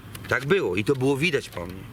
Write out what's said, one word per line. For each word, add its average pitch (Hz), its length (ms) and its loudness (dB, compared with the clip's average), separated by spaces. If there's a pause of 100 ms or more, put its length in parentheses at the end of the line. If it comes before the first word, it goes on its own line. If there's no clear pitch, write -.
(280)
Tak 127 180 0
było 139 300 2
i 104 80 0
to 139 120 4
było 131 220 2
widać 143 320 0
po 87 160 -8
mnie. 95 280 -12